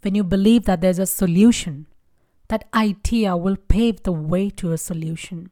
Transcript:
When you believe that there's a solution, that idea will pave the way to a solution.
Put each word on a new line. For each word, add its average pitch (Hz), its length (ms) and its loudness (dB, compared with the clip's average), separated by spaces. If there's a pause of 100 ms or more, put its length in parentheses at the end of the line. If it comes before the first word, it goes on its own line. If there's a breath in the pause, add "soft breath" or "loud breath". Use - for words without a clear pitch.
When 196 140 -4
you 208 80 0
believe 196 420 2
that 180 160 0
there's 180 180 2
a 190 60 0
solution, 180 800 2 (600)
that 220 260 -6
idea 214 640 0
will 185 220 -2
pave 226 460 0
the 185 80 -4
way 175 400 -4
to 175 200 -6
a 160 60 -4
solution. 165 760 -10